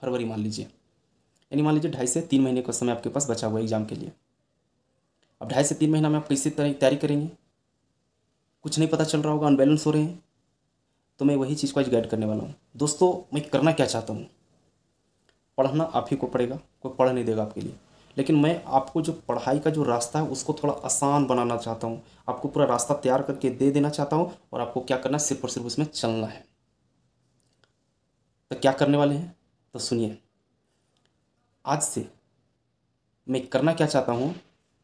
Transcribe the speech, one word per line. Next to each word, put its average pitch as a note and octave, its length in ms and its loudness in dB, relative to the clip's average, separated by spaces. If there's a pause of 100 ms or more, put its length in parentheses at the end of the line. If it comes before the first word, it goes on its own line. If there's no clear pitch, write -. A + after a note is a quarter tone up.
फरवरी B2+ 220 -2
मान A2 160 -4
लीजिए, G#2+ 240 -4
यानी - 1000 -8
मान D3+ 120 2
लीजिए D3+ 160 0
ढाई C3 160 -4
से E3 160 -2
तीन C3+ 200 2
महीने B2+ 200 2
का A#2 100 -6
समय B2 200 0
आपके A#2 160 -4
पास C3 220 -2
बचा A2+ 160 -2
हुआ A2 120 -2
है A2 60 -2
एग्जाम A2 200 -2
के A2 100 -8
लिए। - 180 -10 (1300)
अब - 80 -10
ढाई B2+ 160 2
से D3+ 100 0
तीन D#3 160 2
महीना D#3 180 4
में D3+ 100 4
आप D3+ 100 -4
कैसे C#3+ 220 0
तै-, D3 220 0
तैयारी C#3 240 4
करेंगे, D3 340 -2 (1300)
कुछ D3+ 140 -2
नहीं D#3 100 4
पता D#3+ 160 2
चल D#3 180 0
रहा D3+ 100 0
होगा, D3+ 140 2
अनबैलेंस D3 400 6
हो D#3 40 4
रहे D3+ 120 2
हैं, F3 200 -6 (960)
तो C#3 40 2
मैं C#3+ 120 4
वही C3+ 180 0
चीज़ C#3+ 180 -2
को C#3+ 80 2
आज C3 80 0
गाइड A#2+ 200 2
करने A2 180 -2
वाला G#2+ 160 -2
हूँ। - 120 -10 (220)
दोस्तों, D3+ 380 2 (200)
मैं D3+ 140 -4
करना C#3+ 240 4
क्या C#3+ 140 2
चाहता A2+ 260 -4
हूँ, F#2+ 160 -10 (1300)
पढ़ना C3+ 280 2
आप B2 240 -2
ही C#3 60 0
को C3 120 -2
पड़ेगा, B2+ 320 -2 (220)
कोई B2+ 160 -8
पढ़ B2+ 120 4
नहीं B2+ 140 0
देगा A2 180 0
आपके G#2+ 180 -8
लिए, - 140 -8 (420)
लेकिन D3+ 200 2
मैं D#3+ 300 2
आपको C3+ 360 0
जो D#3+ 100 -2 (160)
पढ़ाई C3 300 0
का D#3+ 120 0
जो D3+ 140 0
रास्ता A#2+ 340 0
है D#3 80 0
उसको C3+ 280 -4
थोड़ा C#3+ 220 -2
आसान C#3+ 500 2
बनाना A#2+ 300 2
चाहता A#2 300 -6
हूँ, A2+ 160 -8 (260)
आपको B2+ 200 -4
पूरा C#3+ 180 2
रास्ता B2 300 0
तैयार B2+ 260 2
करके C3+ 300 -2
दे C3+ 180 2
देना C#3+ 200 2
चाहता D3 260 -2
हूँ F3 160 0 (200)
और B2 80 -6
आपको A#2+ 200 -6
क्या B2+ 160 -2
करना C3 200 -2
है, D3 80 -2
सिर्फ - 200 -4
और B2 60 -6
सिर्फ A#2+ 160 -6
उसमें C#3+ 200 -2
चलना A2+ 400 -2
है। - 180 -14 (2000)
तो C3+ 60 -8
क्या C3+ 160 4
करने C#3+ 240 2
वाले C#3+ 180 2
हैं, E3 200 -8 (400)
तो B2 40 -12
सुनिए, A2 380 -2 (1500)
आज D3 180 0
से - 240 -4 (1200)
मैं C3 220 -4
करना C#3 240 2
क्या D#3+ 140 2
चाहता C3 260 0
हूँ C3+ 220 -2 (500)